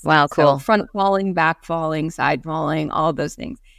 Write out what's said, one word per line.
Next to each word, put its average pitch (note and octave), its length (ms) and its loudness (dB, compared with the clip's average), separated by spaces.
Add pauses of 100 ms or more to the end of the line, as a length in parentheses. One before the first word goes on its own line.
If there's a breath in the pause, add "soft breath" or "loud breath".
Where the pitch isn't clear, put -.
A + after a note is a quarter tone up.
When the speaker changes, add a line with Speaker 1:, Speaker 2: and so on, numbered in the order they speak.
Speaker 1:
Wow, D#3 220 4
Speaker 2:
So - 80 -6
Speaker 1:
cool. C#3+ 240 4
Speaker 2:
front F3+ 340 0
falling, G3 400 0
back E3 320 0
falling, D#3+ 460 -4
side C#3+ 340 -2
falling, D#3 460 -4
all D#3 200 0
those D3 240 -6
things. - 240 -12 (200)